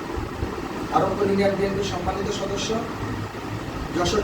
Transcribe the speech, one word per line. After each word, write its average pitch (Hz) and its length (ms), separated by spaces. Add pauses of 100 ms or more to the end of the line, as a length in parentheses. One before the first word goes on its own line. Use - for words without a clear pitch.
(960)
আরবপুর 196 340
ইউনিয়ন 196 280
বিএনপির 196 360
সম্মানিত 190 340 (120)
সদস্য, 196 300 (1300)
যশোর 175 280